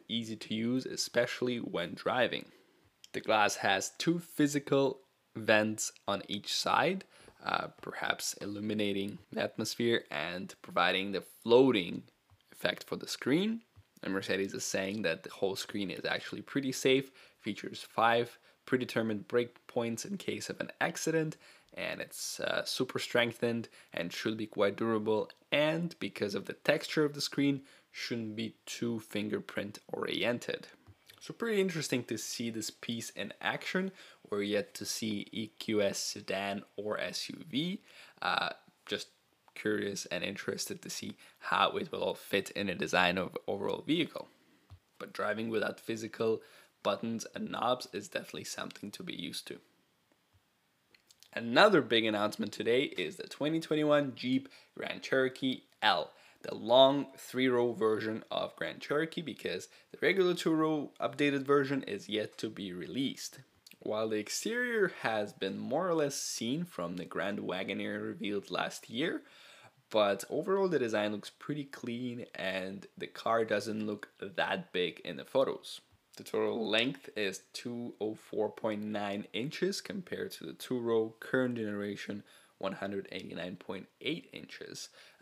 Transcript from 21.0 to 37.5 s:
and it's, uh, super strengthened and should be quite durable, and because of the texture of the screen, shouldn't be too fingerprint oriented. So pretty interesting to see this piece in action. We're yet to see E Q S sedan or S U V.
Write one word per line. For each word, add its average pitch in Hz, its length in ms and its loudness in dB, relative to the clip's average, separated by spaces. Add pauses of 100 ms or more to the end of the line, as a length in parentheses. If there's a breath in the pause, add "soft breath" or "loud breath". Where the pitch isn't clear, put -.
and 82 280 -6
it's, - 380 -8
uh, - 260 0
super - 340 -2
strengthened 117 680 2 (260 loud breath)
and 87 180 -4
should - 260 -2
be 107 100 -4
quite 101 280 2
durable, 110 540 0 (220)
and 160 480 2
because 104 360 -2
of 196 100 -6
the - 80 -6
texture - 520 2
of 143 80 0
the 143 80 -8
screen, 139 400 2 (300 loud breath)
shouldn't 110 440 -6
be 110 200 -6 (100)
too 117 340 -2
fingerprint 104 800 -4 (120)
oriented. - 760 -2 (520)
So - 140 -12
pretty 220 260 0
interesting 160 460 0
to 113 120 -2
see - 320 -4
this 113 200 -4
piece 117 420 -8
in - 300 -8
action. 185 500 -2 (380 loud breath)
We're 101 140 0
yet 101 320 0
to 101 100 -8
see 104 460 -4
E 107 160 -4
Q 107 340 0
S 98 160 2
sedan 101 680 -4 (120)
or 104 240 -4
S - 300 -4
U - 200 -10
V. 170 320 -2 (400 loud breath)